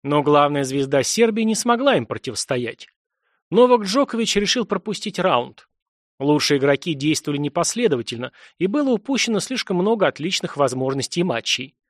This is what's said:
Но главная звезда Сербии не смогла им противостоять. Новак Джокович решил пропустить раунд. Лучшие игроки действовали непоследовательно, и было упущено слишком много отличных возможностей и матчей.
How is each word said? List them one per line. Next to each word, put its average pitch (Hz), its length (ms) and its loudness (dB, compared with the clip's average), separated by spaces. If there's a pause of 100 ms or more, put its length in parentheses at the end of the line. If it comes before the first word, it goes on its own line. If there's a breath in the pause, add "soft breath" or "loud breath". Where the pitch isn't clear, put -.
Но 143 200 0
главная 143 400 4
звезда 139 400 0
Сербии 220 380 0
не 220 140 0
смогла 240 420 2
им 117 80 -2
противостоять. 117 800 -6 (640)
Новак 240 320 6
Джокович 226 540 0
решил 202 280 0
пропустить 196 540 -6
раунд. 131 480 0 (520)
Лучшие 147 380 2
игроки 139 380 0
действовали 147 420 -2
непоследовательно, 143 920 -2 (260 loud breath)
и 170 80 -2
было 269 240 0
упущено 226 500 0
слишком - 380 -4
много 196 300 2
отличных 151 500 -6
возможностей 135 640 -2
и - 20 2
матчей. 127 520 -4 (140)